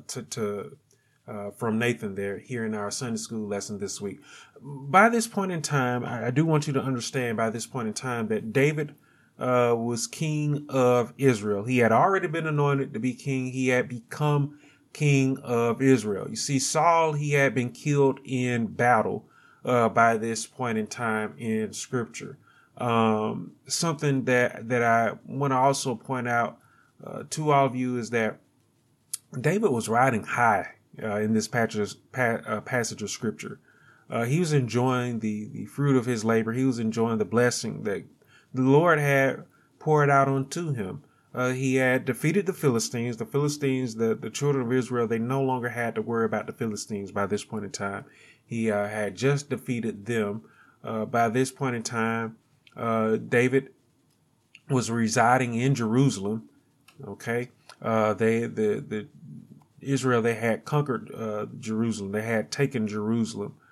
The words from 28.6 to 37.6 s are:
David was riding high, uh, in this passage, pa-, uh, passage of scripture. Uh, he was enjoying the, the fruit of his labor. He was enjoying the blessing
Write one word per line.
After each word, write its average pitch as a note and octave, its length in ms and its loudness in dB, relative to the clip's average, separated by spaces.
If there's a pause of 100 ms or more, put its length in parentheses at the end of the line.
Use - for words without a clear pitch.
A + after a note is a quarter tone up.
David F3+ 320 2
was A2 180 0
riding A#2 340 4
high, A2 500 2 (280)
uh, G#2+ 140 -4
in G#2+ 180 0
this G#2+ 140 0
passage, A2 480 -2 (160)
pa-, A#2 340 0
uh, G#2+ 160 -4
passage B2 400 -4
of G2+ 80 -6
scripture. - 500 -8 (520)
Uh, A#2 140 -2
he C3+ 140 0
was E3 140 0
enjoying B2 680 0
the, G#2+ 300 -4
the G#2 140 -10
fruit C#3 300 2
of B2 100 4
his A#2 180 -2
labor. A2+ 280 2
He B2+ 140 0
was B2+ 120 2
enjoying A2+ 400 0
the G#2+ 80 0
blessing A#2 560 0